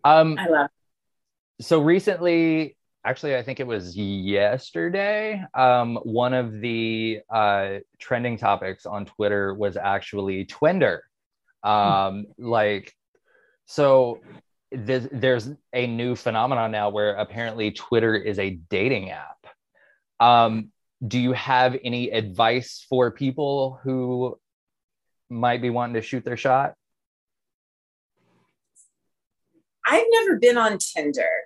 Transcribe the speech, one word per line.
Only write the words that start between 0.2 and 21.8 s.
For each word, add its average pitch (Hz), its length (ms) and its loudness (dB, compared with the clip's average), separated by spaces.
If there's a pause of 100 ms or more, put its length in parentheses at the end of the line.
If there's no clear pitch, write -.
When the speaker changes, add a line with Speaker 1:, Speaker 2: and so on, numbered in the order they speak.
Speaker 2:
I 160 100 -4
love 147 220 2 (920)
Speaker 1:
so 160 200 2
recently, 165 920 2 (300)
actually, 135 300 -2
I 123 80 -2
think 131 160 -10
it 127 80 -6
was 90 280 -6
yesterday, 170 1500 -2 (100)
um, 123 500 2
one 123 300 0
of 113 260 -2
the, 113 720 -4
uh, 101 500 0 (200)
trending 120 380 -4
topics 95 480 -2
on 101 200 -8
Twitter 101 480 -2
was 101 240 -4
actually 98 680 -4
Twinder. 151 540 0 (640)
Um, 101 640 2 (120)
Speaker 3:
Hmm. 123 80 -14
Speaker 1:
like, 104 480 0 (720)
so 131 540 4 (520)
th-, 127 400 -4
there's 127 380 0 (220)
a 123 160 -2
new 120 280 -4
phenomenon 117 560 -2
now 104 180 -2
where 104 260 0
apparently 110 560 -4
Twitter 110 440 0
is 98 240 -4
a 98 120 -2 (180)
dating 98 420 -2
app. 78 260 -16 (840)
Um, 117 520 6 (340)
do 123 140 -2
you 127 140 2
have 127 500 2